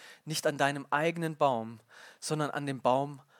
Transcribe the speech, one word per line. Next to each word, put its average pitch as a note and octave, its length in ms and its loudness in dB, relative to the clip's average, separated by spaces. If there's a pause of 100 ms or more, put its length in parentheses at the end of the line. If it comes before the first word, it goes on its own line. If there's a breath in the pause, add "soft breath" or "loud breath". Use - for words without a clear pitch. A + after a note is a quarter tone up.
(240 loud breath)
nicht D#3 220 -4
an D#3 100 2
deinem C#3+ 320 0
eigenen D#3+ 480 0
Baum, A#2 440 0 (400 loud breath)
sondern D3+ 300 -2
an C#3+ 140 -6
dem C3+ 160 -4
Baum C3+ 400 2 (200 soft breath)